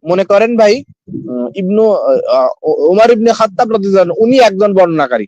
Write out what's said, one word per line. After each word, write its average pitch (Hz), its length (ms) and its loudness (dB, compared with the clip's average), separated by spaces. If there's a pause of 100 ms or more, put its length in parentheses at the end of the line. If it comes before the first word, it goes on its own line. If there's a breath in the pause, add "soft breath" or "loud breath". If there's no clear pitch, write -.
মনে 185 180 0
করেন 220 340 2
ভাই, 226 260 0 (240)
উম, 123 480 -10
ইবনু, 208 360 0
আহ, 131 440 -2
আহ, 131 140 0 (140)
ওমর 180 480 2
ইবনে 226 220 2
খাত্তাব 220 380 -2
রাদিয়াল্লাহু 196 320 0
আনহু, 175 200 -2
উনি 247 140 2
একজন 208 360 2
বর্ণনাকারী। 151 540 0